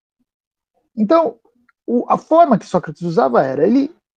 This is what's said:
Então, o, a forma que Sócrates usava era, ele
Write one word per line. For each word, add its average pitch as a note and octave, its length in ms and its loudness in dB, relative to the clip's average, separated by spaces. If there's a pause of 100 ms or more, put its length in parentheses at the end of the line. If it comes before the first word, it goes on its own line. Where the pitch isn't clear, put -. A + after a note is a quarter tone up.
(960)
Então, D#4 440 0 (480)
o, A#3+ 220 -2
a - 100 0
forma D#4 400 2
que - 80 -12
Sócrates - 360 -6
usava G3+ 400 0
era, C3+ 240 -2
ele C4+ 280 0 (220)